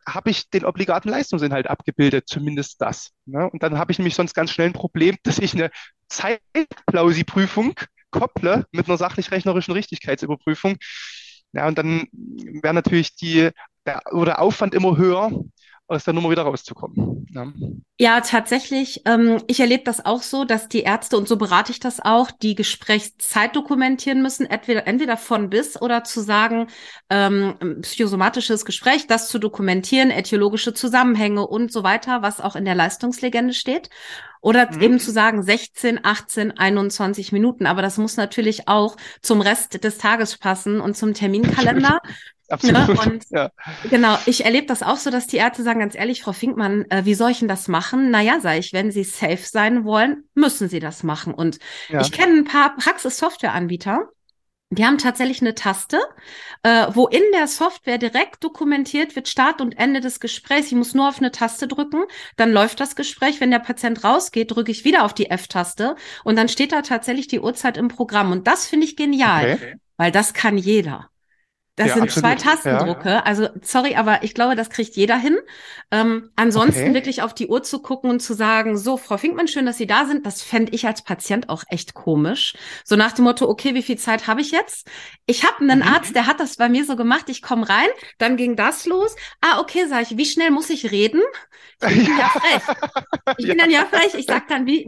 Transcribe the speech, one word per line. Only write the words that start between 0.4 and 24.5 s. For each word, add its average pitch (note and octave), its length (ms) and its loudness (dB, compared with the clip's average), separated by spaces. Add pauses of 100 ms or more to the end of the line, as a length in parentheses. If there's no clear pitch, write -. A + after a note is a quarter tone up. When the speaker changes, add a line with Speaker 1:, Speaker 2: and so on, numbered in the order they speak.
Speaker 1:
den F#3 160 -2
obligaten F#3 440 -2
Leistungsinhalt D3 580 -2
abgebildet, C#3+ 580 -2
zumindest D3 560 -6
das, - 300 -8 (120)
ne? C#3+ 240 -4
Und - 140 -10
dann D#3 160 -2
habe E3+ 140 -2
ich - 60 -2
nämlich F3 180 -2
sonst F3 180 -2
ganz E3 160 -2
schnell E3+ 160 0
ein F3+ 80 0
Problem, F3 480 0
dass - 160 -2
ich - 160 -2
eine E3 160 -2 (380)
Zeitplausi-Prüfung G3 1700 -2 (360)
kopple - 640 -2
mit E3+ 160 -2
einer F3 100 2
sachlich-rechnerischen F#3 760 -2
Richtigkeitsüberprüfung. D#3 1040 -4 (760)
Ja, D3 160 -2
und D#3 100 -2
dann D#3+ 340 -2
wäre - 640 -8
natürlich E3+ 400 0
die, E3 360 2 (360)
der, - 160 -8 (100)
oder E3+ 140 0
der E3 160 0
Aufwand G3+ 320 0
immer F#3 240 2
höher, F#3 320 2 (560)
aus D#3 180 -6
der E3 80 -2
Nummer E3 180 0
wieder E3 120 2
rauszukommen. - 920 -6
Ja. C3 200 -12 (460)
Speaker 2:
Ja, A#3 240 4
tatsächlich. B3+ 800 -2
Ähm, A3+ 420 4
ich B3+ 140 0
erlebe B3 240 4
das A#3 220 -4
auch A#3 160 -2
so, C4+ 240 -4
dass A3 240 -2
die A3+ 100 0
Ärzte, G#3+ 380 0
und G3+ 100 -2
so A#3 80 2
berate G3 340 2
ich - 100 -10
das B3 200 -8
auch, A#3+ 300 2
die G#3+ 240 -2
Gesprächszeit - 1000 -2
dokumentieren C4 680 0
müssen, C4 240 -2
entweder, A3 400 -2